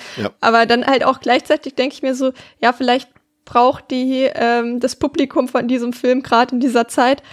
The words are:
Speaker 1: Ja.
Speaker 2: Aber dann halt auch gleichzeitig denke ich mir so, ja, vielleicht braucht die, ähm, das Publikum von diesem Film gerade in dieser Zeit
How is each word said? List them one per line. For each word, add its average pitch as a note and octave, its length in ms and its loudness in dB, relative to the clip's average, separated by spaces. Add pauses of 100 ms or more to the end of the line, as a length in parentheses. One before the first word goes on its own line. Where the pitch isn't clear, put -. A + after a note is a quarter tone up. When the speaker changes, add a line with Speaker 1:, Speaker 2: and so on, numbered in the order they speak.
(180)
Speaker 1:
Ja. G3+ 120 -4 (120)
Speaker 2:
Aber A3+ 240 4
dann A#3+ 200 0
halt C4 180 2
auch B3+ 160 0
gleichzeitig D4 540 -2
denke C4 200 -2
ich - 80 -12
mir C4 120 -2
so, C4 200 -2 (260)
ja, A#3+ 140 2
vielleicht B3+ 340 -2 (380)
braucht - 440 0
die, C4 440 0
ähm, A#3 440 0
das C4 160 -2
Publikum C#4 540 -2
von A#3+ 200 -4
diesem A#3+ 260 -2
Film B3+ 280 0
gerade B3 320 0
in B3 60 -2
dieser A#3 260 0
Zeit C4 360 0 (100)